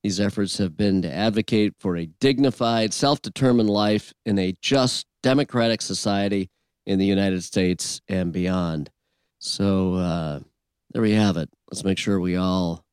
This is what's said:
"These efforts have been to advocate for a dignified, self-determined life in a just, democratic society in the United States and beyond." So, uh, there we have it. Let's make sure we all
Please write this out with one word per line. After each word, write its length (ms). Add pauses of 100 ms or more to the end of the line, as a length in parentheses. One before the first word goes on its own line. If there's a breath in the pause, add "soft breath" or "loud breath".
"These 180
efforts 400
have 180
been 240
to 100
advocate 640
for 200
a 80
dignified, 880
self-determined 760
life 440 (120)
in 140
a 220
just, 460 (160)
democratic 580
society 680 (360)
in 140
the 60
United 380
States 640
and 240
beyond." 600 (480)
So, 560
uh, 440 (540)
there 80
we 100
have 240
it. 140 (200)
Let's 140
make 140
sure 220
we 180
all 560